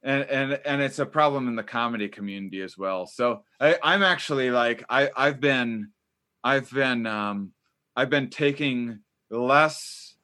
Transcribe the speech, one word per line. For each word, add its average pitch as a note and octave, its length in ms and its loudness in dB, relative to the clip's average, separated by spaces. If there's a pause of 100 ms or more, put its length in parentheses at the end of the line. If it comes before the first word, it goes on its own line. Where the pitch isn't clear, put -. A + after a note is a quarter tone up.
and, C#3 260 0
and, C3+ 240 0 (120)
and C#3+ 160 0
it's C#3 180 -2
a C#3+ 60 0
problem C#3 420 2
in A#2 80 -2
the A2 80 -4
comedy A#2 440 -2
community G2 540 -8
as F#2 160 -12
well. F#2+ 280 -4
So A#2+ 380 -2 (160)
I, D#3 240 6
I'm F#3 200 4
actually, D3+ 480 0
like, A#2+ 380 2
I, C3+ 260 4
I've C#3 260 2
been, A#2+ 480 0 (540)
I've C3 280 0
been, B2+ 340 0
um, G#2 460 -4 (440)
I've C3 140 0
been C#3 200 0
taking C3+ 680 -2 (300)
less C3+ 960 2